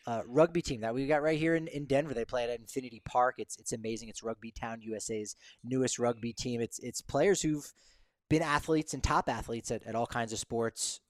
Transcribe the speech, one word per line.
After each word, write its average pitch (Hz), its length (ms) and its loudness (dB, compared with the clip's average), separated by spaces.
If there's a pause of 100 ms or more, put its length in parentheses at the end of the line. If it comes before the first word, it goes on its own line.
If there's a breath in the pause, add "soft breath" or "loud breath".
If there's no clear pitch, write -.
uh, 113 220 -2
rugby 165 340 4
team 123 200 -4
that 113 120 0
we 135 140 0
got 147 160 4
right 156 160 2
here 165 160 4
in, 160 100 0
in 143 200 -6
Denver. 139 280 2
They 113 120 -2
play 127 180 -2
at 120 160 -4
Infinity 117 440 -8
Park. 123 360 2
It's, - 180 -8
it's - 160 -8
amazing. 110 360 -6
It's - 120 -14
Rugby 113 300 -8
Town, 113 320 -6
U 110 120 -4
S - 140 -6
A's 107 260 -4 (280 soft breath)
newest 127 340 0
rugby 120 340 0
team. 120 300 -4
It's, 113 160 -4
it's - 240 -8
players 170 400 4
who've 151 320 -2 (560)
been 160 140 6
athletes 156 500 2
and 131 80 -6
top 151 280 2
athletes 117 420 -4
at, 110 160 -2
at 110 80 -4
all 117 100 2
kinds 117 260 -2
of 110 60 -4
sports, - 600 -2 (100)